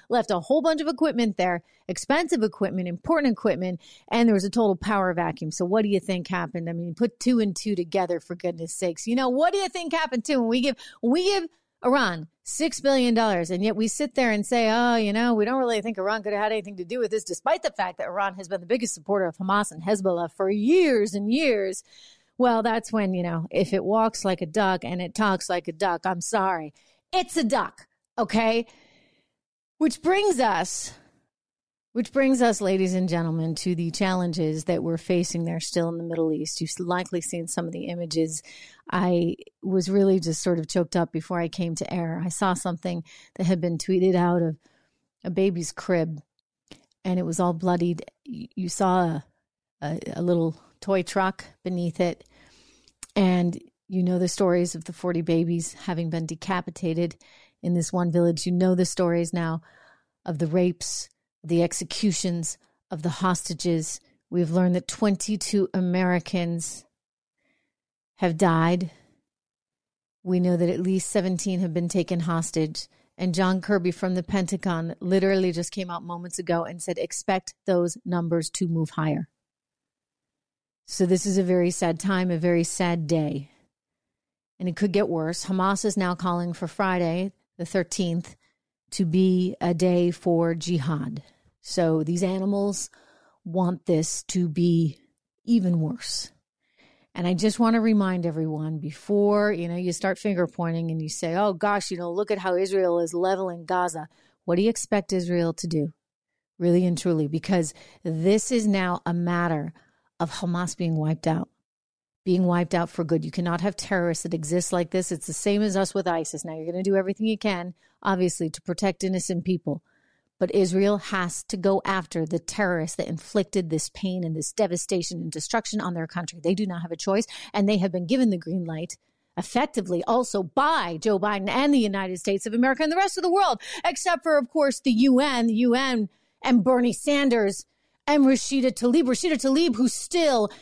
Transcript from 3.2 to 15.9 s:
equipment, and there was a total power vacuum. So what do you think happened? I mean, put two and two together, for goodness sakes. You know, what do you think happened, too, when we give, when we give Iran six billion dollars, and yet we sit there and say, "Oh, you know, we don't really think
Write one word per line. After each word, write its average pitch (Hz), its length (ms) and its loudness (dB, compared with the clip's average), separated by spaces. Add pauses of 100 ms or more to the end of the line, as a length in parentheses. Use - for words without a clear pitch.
equipment, 180 480 -2 (320)
and 233 160 4
there 220 60 6
was 190 100 2
a 196 60 -2
total 214 260 2
power 190 380 0
vacuum. 165 380 -4
So 180 140 -2
what 214 180 2
do 208 60 0
you 196 100 2
think 180 280 -4
happened? 170 400 -4
I 170 60 -6
mean, 170 220 -6
put 240 240 -2
two 247 200 2
and 202 160 0
two 208 200 -4
together, 175 440 0
for - 140 -10
goodness 175 400 -6
sakes. 175 320 -4
You 226 80 -2
know, 254 160 2
what 311 240 2
do 403 60 2
you 370 100 -2
think 339 240 -6
happened, 302 320 -2
too, 277 140 0
when 226 100 0
we 240 120 2
give, 262 140 0 (260)
when 240 120 2
we 359 120 2
give 392 180 2 (420)
Iran 202 420 0 (160)
six - 380 -4
billion 262 320 4
dollars, 190 380 2
and 185 120 -2
yet 214 120 2
we 220 120 0
sit 285 280 -4
there 247 160 4
and 208 120 0
say, 233 280 2
"Oh, 240 240 4
you 214 180 2
know, 233 220 2
we 208 100 4
don't 254 140 0
really 233 220 0
think 214 180 -6